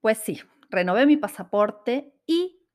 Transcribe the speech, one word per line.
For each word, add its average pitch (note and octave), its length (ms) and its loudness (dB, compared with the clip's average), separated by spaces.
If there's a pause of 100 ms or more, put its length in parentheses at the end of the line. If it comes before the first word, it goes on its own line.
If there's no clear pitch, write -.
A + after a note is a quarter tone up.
Pues A3 180 0
sí, - 200 -8 (300)
renové F#3 360 2
mi D4 120 6
pasaporte G#3 960 -4 (120)
y F4 340 -2 (160)